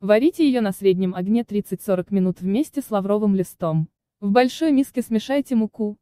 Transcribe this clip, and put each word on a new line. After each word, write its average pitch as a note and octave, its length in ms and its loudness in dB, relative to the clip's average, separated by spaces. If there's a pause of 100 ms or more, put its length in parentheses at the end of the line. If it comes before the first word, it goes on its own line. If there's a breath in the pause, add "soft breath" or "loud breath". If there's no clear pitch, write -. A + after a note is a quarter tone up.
Варите A3+ 460 2
её B3+ 140 2
на G#3 120 0
среднем F#3 420 0
огне G3+ 300 -2
тридцать-сорок F#3+ 680 -4
минут F#3 300 0
вместе G#3+ 420 -2
с - 80 -10
лавровым G3+ 460 0
листом. D#3+ 520 -2 (320)
В G3+ 100 -2
большой B3+ 420 2
миске C4+ 280 0
смешайте C4 540 -2
муку, G#3+ 480 -2